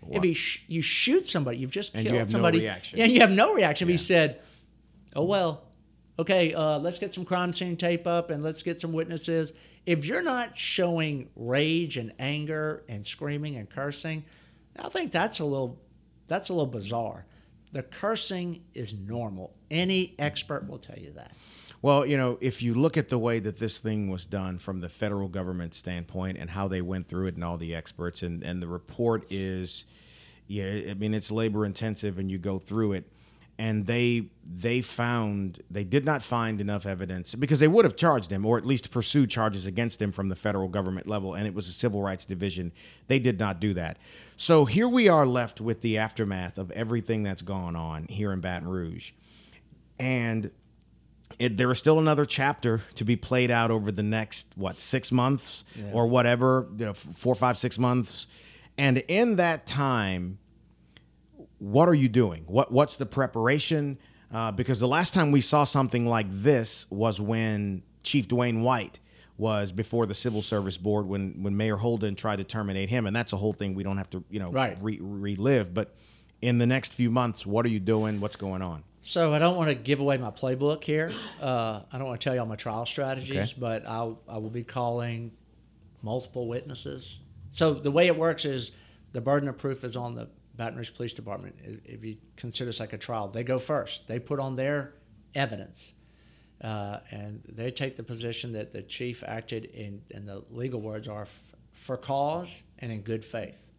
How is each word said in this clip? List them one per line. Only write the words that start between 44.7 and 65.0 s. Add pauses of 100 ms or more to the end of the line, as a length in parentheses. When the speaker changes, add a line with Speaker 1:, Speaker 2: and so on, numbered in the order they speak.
Speaker 2:
we
are
left
with
the
aftermath
of
everything
that's
gone
on
here
in
Baton
Rouge. (880)
And (840)
it,
there
is
still
another
chapter (140)
to
be
played
out
over
the
next,
what,
six
months (100)
Speaker 1:
Yeah.
Speaker 2:
or
whatever, (100)
you
know,
f-,
four,
five,
six
months. (500)
And (100)
in
that
time, (1200)
what
are
you
doing?
What,
what's
the
preparation? (340)
Uh,
because
the
last